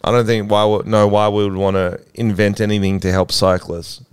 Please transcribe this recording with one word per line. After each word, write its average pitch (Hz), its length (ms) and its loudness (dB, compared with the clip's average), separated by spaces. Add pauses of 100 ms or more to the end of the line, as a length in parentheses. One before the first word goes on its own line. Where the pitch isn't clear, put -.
I 98 60 0
don't 120 140 2
think 107 240 -2
why 104 140 2
would, 107 240 0
no, 107 180 4
why 104 220 2
we 104 160 0
would 98 140 -2
wanna 95 400 0 (160)
invent 104 480 0
anything 98 400 0
to 95 100 0
help 92 180 0
cyclists 90 840 -2